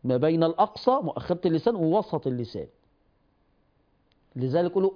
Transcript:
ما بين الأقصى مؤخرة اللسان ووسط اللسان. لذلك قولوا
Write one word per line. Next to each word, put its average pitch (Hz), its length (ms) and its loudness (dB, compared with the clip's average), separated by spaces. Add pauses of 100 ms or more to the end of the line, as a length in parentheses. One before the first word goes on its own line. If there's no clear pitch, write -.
ما 127 140 2
بين 160 260 2
الأقصى 185 480 2
مؤخرة 180 560 -2
اللسان 165 280 2
ووسط 165 520 0
اللسان. 120 400 -6 (1700)
لذلك 143 360 0
قولوا 190 240 2